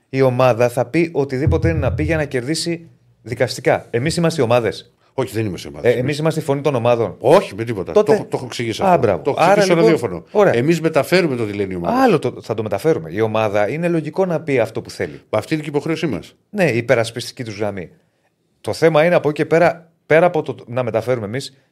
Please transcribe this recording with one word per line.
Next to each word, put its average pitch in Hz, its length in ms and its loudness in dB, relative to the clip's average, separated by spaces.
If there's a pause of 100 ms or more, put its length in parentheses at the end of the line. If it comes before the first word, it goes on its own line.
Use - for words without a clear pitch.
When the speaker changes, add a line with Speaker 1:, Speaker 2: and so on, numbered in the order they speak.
Speaker 1:
Η 135 140 2
ομάδα 123 460 4
θα 120 180 -2
πει 165 260 0
οτιδήποτε 139 560 0
είναι 160 100 0
να 127 140 0
πει 151 100 -2
για 160 140 0
να 156 80 0
κερδίσει 160 640 -4 (340)
δικαστικά. 120 680 0
Εμείς 143 260 -2
είμαστε 165 240 0
οι 127 40 2
ομάδες. 113 480 0 (220)
Speaker 2:
Όχι, 127 200 -4
δεν 110 120 -2
είμαστε 85 220 -8
οι - 60 -12
ομάδες. 110 200 2
Speaker 1:
Ε, 113 40 -2
εμείς 139 200 -2
είμαστε 156 220 0
η - 20 -2
φωνή 139 180 -2
των 143 140 0
ομάδων. 117 440 0
Speaker 2:
Όχι, 170 360 4
με 110 100 -6
τίποτα. 101 280 -6
Speaker 1:
Τότε 208 240 4
Speaker 2:
Το, - 60 -2
το - 140 -14
έχω 123 80 -6
εξηγήσει 120 380 -6
Speaker 1:
Α, 196 40 2
Speaker 2:
αυτό. 180 120 4
Speaker 1:
μπράβο. 107 240 0
Speaker 2:
Το 143 80 -2
έχω 127 100 0
Speaker 1:
Άρα, 175 120 6
Speaker 2:
εξηγήσει 202 200 4
στο 165 160 2
Speaker 1:
λοιπόν, 160 120 4 (100)
Speaker 2:
ραδιόφωνο. 156 200 -10
Speaker 1:
ωραία. 190 260 4
Speaker 2:
Εμείς 151 240 2
μεταφέρουμε 160 560 2
το 117 100 -2
τι 104 60 -4
λένε 98 200 -4
οι 92 40 -6
ομάδες. 214 260 0
Speaker 1:
Άλλο 226 160 4
το, 120 240 -6
θα 117 120 -6
το 110 80 -4
μεταφέρουμε. 98 500 -2
Η 101 80 -2
ομάδα 107 480 0
είναι 160 200 -2
λογικό 170 380 -2
να 165 140 -2
πει 143 180 -2
αυτό 110 240 -2
που - 80 -14
θέλει. 76 300 -8 (100)
Speaker 2:
Αυτή 107 240 -2
είναι 156 80 -2
και 151 60 -12
η 147 60 -8
υποχρέωσή 151 320 -2
μας. 95 280 -6 (160)
Speaker 1:
Ναι, 185 200 -6
η 113 60 -2
υπερασπιστική 117 680 -4
τους 107 140 -12
γραμμή. 98 320 -6 (720)
Το 107 120 -6
θέμα 156 320 2
είναι 175 100 2
από 143 140 2
εκεί 151 140 -2
και 147 40 -4
πέρα, 165 440 0 (160)
πέρα 165 200 4
από 165 160 0
το 131 120 -8 (120)
να 123 160 -4
μεταφέρουμε 113 440 -2
εμείς, 123 300 -10 (160)